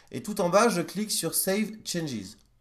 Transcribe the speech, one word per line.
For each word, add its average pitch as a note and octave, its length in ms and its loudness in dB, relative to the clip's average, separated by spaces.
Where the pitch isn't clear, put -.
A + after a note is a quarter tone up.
Et - 100 -8
tout G#3 200 -4
en F3+ 80 2
bas, G3+ 200 6
je F3 140 2
clique G#3 300 -4
sur - 240 -2
Save G3 340 0
Changes. C3 520 -6